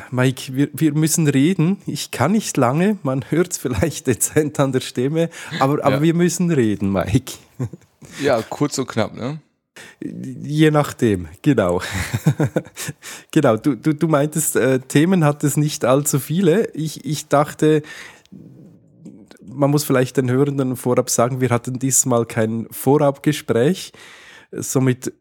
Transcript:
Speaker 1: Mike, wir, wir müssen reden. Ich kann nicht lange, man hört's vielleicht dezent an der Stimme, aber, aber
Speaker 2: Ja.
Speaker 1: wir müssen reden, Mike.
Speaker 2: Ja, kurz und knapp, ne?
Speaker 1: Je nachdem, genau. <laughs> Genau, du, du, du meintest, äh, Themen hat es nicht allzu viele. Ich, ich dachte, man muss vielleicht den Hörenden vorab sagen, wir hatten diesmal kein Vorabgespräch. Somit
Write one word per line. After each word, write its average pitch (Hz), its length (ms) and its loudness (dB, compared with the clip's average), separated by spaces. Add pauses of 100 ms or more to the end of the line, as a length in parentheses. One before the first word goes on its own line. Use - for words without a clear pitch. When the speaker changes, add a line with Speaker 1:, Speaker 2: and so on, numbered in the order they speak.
Speaker 1:
Mike, 127 460 -2
wir, 139 180 2
wir 147 200 0
müssen 156 340 2
reden. 160 580 2
Ich - 240 -8
kann 143 220 0
nicht - 260 -2
lange, 160 460 2
man 135 260 -2
hört's 170 300 -2
vielleicht - 480 -2
dezent 147 520 0
an 135 120 2
der 127 80 0
Stimme, 156 500 -2 (300)
aber, 135 260 2
aber - 120 2
Speaker 2:
Ja. 143 40 0
Speaker 1:
wir 165 140 4
müssen 175 340 2
reden, 104 420 0
Mike. 95 420 0 (880)
Speaker 2:
Ja, 135 220 0
kurz - 380 -4
und 127 80 -4
knapp, 104 260 -4
ne? 127 280 -10 (580)
Speaker 1:
Je 139 720 0
nachdem, 113 560 0 (160)
genau. 98 400 2 (720)
<laughs> - 760 -10
Genau, 135 280 4
du, 139 180 -2
du, 151 180 -2
du 160 140 -2
meintest, 151 480 0
äh, 127 240 2
Themen 165 440 2
hat 147 200 0
es 143 120 0
nicht 151 300 -2
allzu 143 320 2
viele. 165 540 0
Ich, 151 340 -8
ich 151 220 -6
dachte, 147 560 2 (1600)
man 139 300 -2
muss 147 140 2
vielleicht 127 340 0
den 131 140 0
Hörenden 135 460 0
vorab 123 340 0
sagen, 123 300 0
wir 123 100 2
hatten 120 260 -2
diesmal 127 480 0
kein 113 460 -2
Vorabgespräch. 143 1200 0 (580)
Somit 127 680 -2